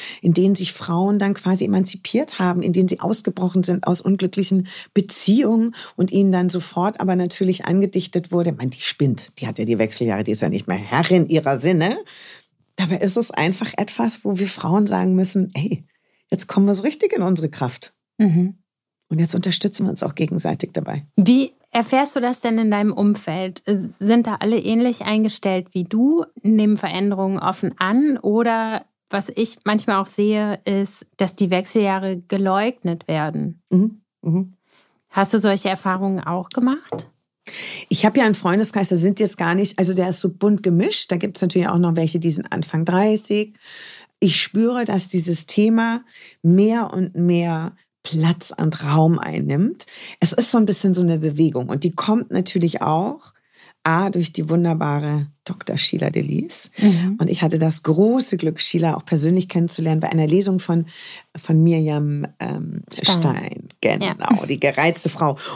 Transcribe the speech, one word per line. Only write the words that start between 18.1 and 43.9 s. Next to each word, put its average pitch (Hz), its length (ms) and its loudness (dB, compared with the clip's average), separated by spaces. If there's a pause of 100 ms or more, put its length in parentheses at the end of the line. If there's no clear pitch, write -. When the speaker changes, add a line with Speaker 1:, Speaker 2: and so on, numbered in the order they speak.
Speaker 2:
Mhm. 185 360 2 (540)
Speaker 1:
Und 160 120 0
jetzt 165 140 0
unterstützen 185 520 -2
wir 180 40 0
uns 180 120 -6
auch 151 140 -4
gegenseitig - 560 -2
dabei. - 420 -6
Speaker 2:
Wie 247 380 4 (180)
erfährst 262 460 0
du 277 40 -2
das 240 200 -2
denn 226 180 0
in 220 140 2
deinem 202 200 2
Umfeld? 190 720 -2
Sind 208 640 0
da 220 140 -4
alle 220 180 2
ähnlich 233 440 0
eingestellt 202 680 0
wie 185 120 -2
du, 269 400 2 (180)
nehmen 214 340 4
Veränderungen 190 600 -2
offen - 400 -4
an? 254 400 2
Oder 226 640 0 (240)
was 196 200 -4
ich - 360 -4
manchmal 208 380 0
auch 196 60 -10
sehe, 208 560 0
ist, 196 420 -2 (120)
dass 185 180 -2
die 190 140 2
Wechseljahre 190 760 0
geleugnet 196 800 -2
werden. 156 640 -4
Speaker 1:
Mhm. 208 300 2 (220)
Mhm. 185 320 -2 (560)
Speaker 2:
Hast 196 220 0
du 226 60 4
solche 196 300 0
Erfahrungen 190 500 -2
auch 180 300 -6
gemacht? 262 600 -4 (800)
Speaker 1:
Ich - 160 0
habe 214 140 2
ja 247 80 4
einen 214 80 4
Freundeskreis, 196 540 0
da 185 80 0
sind 185 240 2
jetzt 208 180 -2
gar 170 160 0
nicht, 196 240 -2
also 185 160 0
der 180 140 0
ist 175 100 -4
so 180 120 -2
bunt 208 340 0
gemischt. 190 480 0
Da 180 40 0
gibt's 175 240 -6
natürlich 180 280 0
auch 170 100 0
noch 175 160 2
welche, 160 240 0
die 165 140 0
sind 156 200 -8
Anfang 160 320 -4
dreißig. 208 720 0 (640)